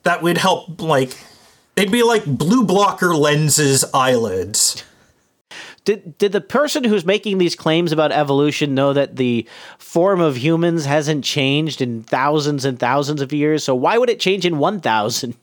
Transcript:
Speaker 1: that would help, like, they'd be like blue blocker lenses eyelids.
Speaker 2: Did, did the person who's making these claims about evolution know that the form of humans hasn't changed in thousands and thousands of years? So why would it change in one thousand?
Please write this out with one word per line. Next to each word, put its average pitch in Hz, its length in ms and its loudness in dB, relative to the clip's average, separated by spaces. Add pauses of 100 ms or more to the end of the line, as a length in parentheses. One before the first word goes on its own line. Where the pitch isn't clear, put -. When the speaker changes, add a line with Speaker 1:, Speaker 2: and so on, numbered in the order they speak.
Speaker 1:
that 170 180 0
would 170 160 0
help, - 420 -2
like, 135 380 0 (560)
they'd 190 160 0
be 240 140 2
like 226 220 2
blue 165 380 2
blocker 185 480 2
lenses 147 800 2
eyelids. 113 920 0 (1000)
Speaker 2:
Did, 185 340 -4
did 202 120 0
the 202 100 -2
person 285 440 -2
who's 208 200 0
making 196 340 0
these 175 180 0
claims 165 340 0
about 151 220 0
evolution 143 600 0
know 139 200 2
that 139 240 -2
the 120 320 0 (300)
form 180 420 0
of 143 180 0
humans 165 460 0
hasn't 147 400 -2
changed 143 580 -2
in 117 220 -6
thousands 143 600 0
and 127 140 -2
thousands 139 420 0
of 135 120 -4
years? 151 320 0
So 135 100 0
why 160 240 2
would 247 100 2
it 220 120 -2
change 185 260 0
in 165 120 0
one 175 220 0
thousand? 113 640 -2